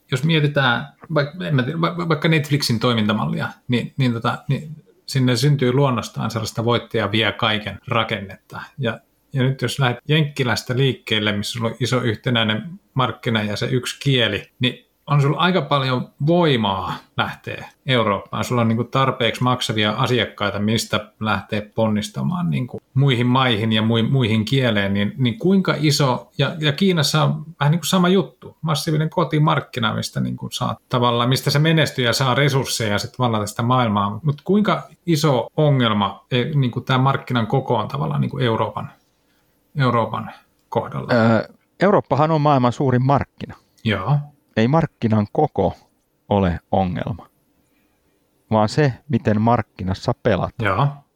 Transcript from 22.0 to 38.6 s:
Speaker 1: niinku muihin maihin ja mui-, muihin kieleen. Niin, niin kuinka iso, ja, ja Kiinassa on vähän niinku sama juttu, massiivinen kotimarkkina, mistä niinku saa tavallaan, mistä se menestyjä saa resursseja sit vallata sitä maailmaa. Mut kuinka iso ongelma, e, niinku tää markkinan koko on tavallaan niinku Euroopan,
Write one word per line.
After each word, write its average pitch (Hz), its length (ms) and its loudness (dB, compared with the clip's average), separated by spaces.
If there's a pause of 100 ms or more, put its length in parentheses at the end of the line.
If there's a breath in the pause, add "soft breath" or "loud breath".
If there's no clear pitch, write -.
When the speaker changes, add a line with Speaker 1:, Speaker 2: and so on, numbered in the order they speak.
Speaker 1:
niinku 131 320 -4 (120)
muihin 127 340 2
maihin 123 440 2
ja 110 100 2
mui-, 113 280 2
muihin 113 360 2
kieleen. 107 480 0
Niin, 101 240 0
niin 120 220 0
kuinka 185 380 2
iso, 143 600 0
ja, 143 220 -2
ja 151 120 -2
Kiinassa 156 520 0
on 143 220 -2 (140)
vähän 147 120 2
niinku 170 140 0
sama 180 240 2
juttu, - 520 -2
massiivinen 156 480 -2
kotimarkkina, 151 840 0
mistä 113 260 -6
niinku 123 320 -6
saa 120 260 -4 (120)
tavallaan, 120 400 2
mistä 131 200 0
se 143 100 2
menestyjä 147 540 2
saa 127 220 2
resursseja 123 640 0
sit - 200 -10
vallata 113 260 0
sitä - 160 -6
maailmaa. 113 640 2
Mut 147 200 -2
kuinka 180 440 0 (180)
iso 151 420 2 (100)
ongelma, 117 720 2
e, 123 120 0
niinku 127 380 -2
tää 131 160 0
markkinan 127 500 0
koko 139 300 0
on 104 100 -2
tavallaan - 340 -4
niinku 127 160 -4
Euroopan, 117 540 -2 (880)